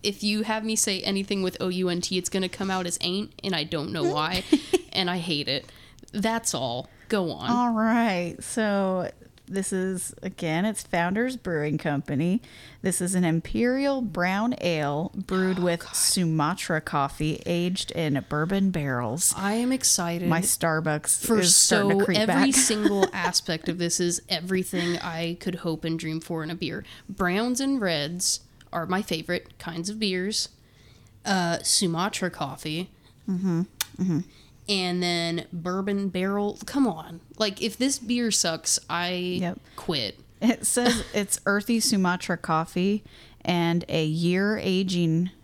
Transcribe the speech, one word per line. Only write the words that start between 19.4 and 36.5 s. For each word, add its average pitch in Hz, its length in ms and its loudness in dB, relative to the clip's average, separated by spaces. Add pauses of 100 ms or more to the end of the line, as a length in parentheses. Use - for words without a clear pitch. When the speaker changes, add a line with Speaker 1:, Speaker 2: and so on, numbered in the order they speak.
Speaker 1:
am 247 200 0
excited 170 560 0
Speaker 2:
My 165 100 4
Starbucks 160 880 0
Speaker 1:
for 220 140 4
Speaker 2:
is 175 140 6
starting 202 380 6
to 196 80 6
Speaker 1:
so 202 60 4
Speaker 2:
creep 202 140 2
Speaker 1:
every 214 140 4 (180)
Speaker 2:
back. - 20 0
<laughs> - 20 2
Speaker 1:
single 208 580 4
aspect 175 540 0
of 175 100 -2
this 170 220 0
is 175 300 0
everything 180 680 0
I 170 420 -4
could 185 140 -4
hope 165 280 -4
and 165 160 -2
dream 160 220 -4
for 160 220 -6
in 151 60 -6
a 170 60 -6
beer. - 300 -6 (240)
Browns 202 500 0
and 277 220 0
reds 170 580 0 (320)
are 165 140 -4
my 185 160 0
favorite - 580 -4
kinds 170 300 -8
of 214 100 -8
beers. 190 480 0 (800)
Uh, 175 360 2
Sumatra 180 680 0
coffee. 156 600 -6 (400)
Speaker 2:
Mm-hmm. 180 320 2 (400)
Mm-hmm. 175 180 2 (500)
Speaker 1:
And 180 340 0
then 170 480 -2
bourbon 190 580 -2
barrel. 196 560 -2